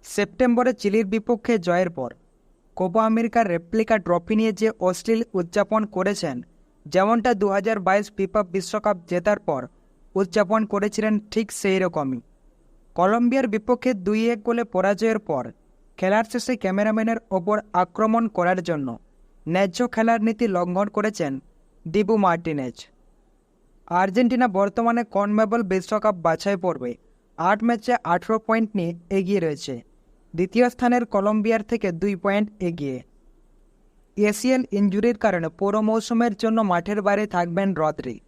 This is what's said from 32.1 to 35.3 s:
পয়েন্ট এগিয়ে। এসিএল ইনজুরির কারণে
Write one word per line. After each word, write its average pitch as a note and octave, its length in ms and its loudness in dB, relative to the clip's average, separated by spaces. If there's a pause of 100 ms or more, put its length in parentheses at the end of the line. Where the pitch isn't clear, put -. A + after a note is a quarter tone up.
পয়েন্ট G3+ 240 2 (220)
এগিয়ে। C#3+ 280 -6 (1200)
এসিএল B3 540 2
ইনজুরির G#3 520 2
কারণে F3+ 240 0 (120)